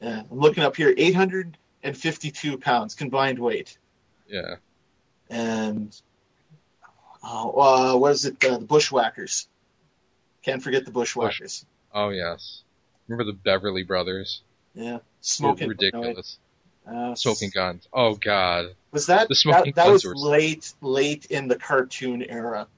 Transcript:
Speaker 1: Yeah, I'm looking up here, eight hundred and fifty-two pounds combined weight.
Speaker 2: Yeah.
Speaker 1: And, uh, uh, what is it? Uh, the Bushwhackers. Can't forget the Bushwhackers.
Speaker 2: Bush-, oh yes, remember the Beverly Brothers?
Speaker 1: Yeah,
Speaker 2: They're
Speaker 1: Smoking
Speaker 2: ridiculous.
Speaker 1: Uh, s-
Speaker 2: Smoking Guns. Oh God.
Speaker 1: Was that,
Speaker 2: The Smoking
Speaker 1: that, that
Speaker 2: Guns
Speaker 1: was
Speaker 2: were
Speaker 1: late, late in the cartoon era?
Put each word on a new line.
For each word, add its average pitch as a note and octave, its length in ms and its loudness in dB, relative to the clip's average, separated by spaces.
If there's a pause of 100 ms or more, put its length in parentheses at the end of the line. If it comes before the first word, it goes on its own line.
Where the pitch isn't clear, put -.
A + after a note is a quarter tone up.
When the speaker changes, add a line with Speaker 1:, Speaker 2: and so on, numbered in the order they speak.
Speaker 1:
Yeah, A#2 280 -8
I'm B2 100 -10
looking D3+ 240 4
up C#3 120 0
here, C#3+ 200 4
eight E3 200 4
hundred F#3 420 0 (240)
and C#3 160 -8
fifty-two D3+ 600 -6
pounds D3 360 -2
combined C3+ 440 -2
weight. A2+ 380 -4 (500)
Speaker 2:
Yeah. F2+ 280 -10 (760)
Speaker 1:
And, A3 680 -6 (1200)
uh, A2+ 260 -8
uh, C3 480 6
what C#3 140 6
is C#3+ 140 0
it? - 180 -2
Uh, B2+ 140 2
the A2+ 80 -10
Bushwhackers. D3 800 0 (960)
Can't C3 180 -2
forget C3 240 -2
the B2+ 60 -16
Bushwhackers. A2+ 680 -4
Speaker 2:
Bush-, - 80 -20 (240)
oh G#2 160 -2
yes, F2 520 -8 (460)
remember A2+ 240 -4
the G2 60 -10
Beverly F#2+ 460 0
Brothers? F#2 580 -6 (340)
Speaker 1:
Yeah, A3 80 -12
Speaker 2:
They're A#3+ 180 -10 (200)
Speaker 1:
Smoking - 480 -2
Speaker 2:
ridiculous. A#3 680 -4 (500)
Speaker 1:
Uh, A#2+ 240 -8
s- - 100 -6
Speaker 2:
Smoking G#2 300 -2
Guns. F#2 400 -4
Oh A2+ 240 2
God. F#2 600 0 (160)
Speaker 1:
Was D3 160 -4
that, G3+ 200 6
Speaker 2:
The - 80 0
Smoking D3 400 4
Speaker 1:
that, E3+ 80 6
that - 40 8
Speaker 2:
Guns - 180 8
Speaker 1:
was C#3 180 -6
Speaker 2:
were D3 60 0
Speaker 1:
late, D#3 420 2 (100)
late C#3+ 440 0
in C#3 220 -4
the B2 100 2
cartoon B2+ 640 -2
era? A#2 460 -8 (100)